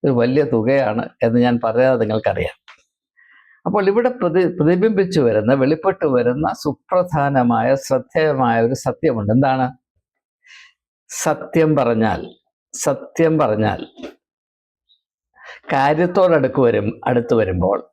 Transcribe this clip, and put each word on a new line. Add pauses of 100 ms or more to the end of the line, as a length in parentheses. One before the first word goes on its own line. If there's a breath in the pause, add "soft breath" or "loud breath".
ഒരു
വലിയ
തുകയാണ് (200)
എന്ന്
ഞാൻ
പറയാതെ
നിങ്ങൾക്കറിയാം. (1080 soft breath)
അപ്പോൾ
ഇവിടെ (100)
പ്രതി-,
പ്രതിബിംബിച്ചു
വരുന്ന, (100)
വെളിപ്പെട്ടു
വരുന്ന (160)
സുപ്രധാനമായ, (180)
ശ്രദ്ധേയമായ (120)
ഒരു
സത്യമുണ്ട്.
എന്താണ്? (1400 loud breath)
സത്യം (100)
പറഞ്ഞാൽ, (520)
സത്യം
പറഞ്ഞാൽ (1900 loud breath)
കാര്യത്തോടടുക്ക്
വരും, (220)
അടുത്ത്
വരുമ്പോൾ (160)